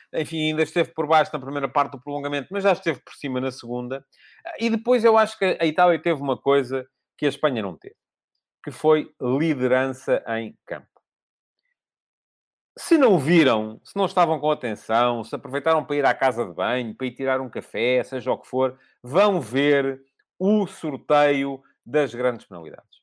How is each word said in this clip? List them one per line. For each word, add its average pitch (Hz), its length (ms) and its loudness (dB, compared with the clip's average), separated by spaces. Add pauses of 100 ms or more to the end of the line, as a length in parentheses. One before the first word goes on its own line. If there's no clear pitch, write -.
(140)
Enfim, 156 360 -4
ainda 156 140 -2
esteve 160 300 -2
por 151 140 -4
baixo 156 260 2
na 147 60 -6
primeira 139 280 -6
parte 139 240 -2
do 139 100 -14
prolongamento, 143 500 -6
mas 196 120 -6
já 196 80 4
esteve 170 300 -4
por - 140 -20
cima 127 260 -6
na 131 100 -4
segunda. 123 540 -10 (540)
E 226 100 0
depois 226 340 2
eu 220 140 6
acho 220 200 0
que 185 220 0
a 165 60 2
Itália 165 360 4
teve 156 200 -2
uma 139 160 -2
coisa 135 500 0 (300)
que 151 80 -2
a 143 40 2
Espanha 127 320 0
não 92 140 -6
teve, - 200 -20 (680)
que 143 80 -10
foi 156 500 2
liderança 131 1000 0 (140)
em 110 280 -10
campo. 76 220 -12 (1900)
Se - 200 2
não 226 200 6
viram, 127 680 2
se - 140 -12
não 196 80 2
estavam 165 340 2
com 151 120 0
atenção, 117 760 0
se 143 100 -8
aproveitaram 143 480 -2
para 147 140 -4
ir 139 80 0
à 123 80 4
casa 123 320 0
de 87 80 -10
banho, 110 420 -2
para 131 120 -6
ir 120 40 -6
tirar 131 300 -2
um 131 80 -8
café, 120 540 -2
seja 123 280 -6
o 110 60 0
que - 100 -20
for, 127 320 -2 (240)
vão 175 380 2
ver 135 600 0 (360)
o 202 280 2
sorteio 143 960 0 (240)
das 131 280 0
grandes 120 320 -4
penalidades. 82 580 -18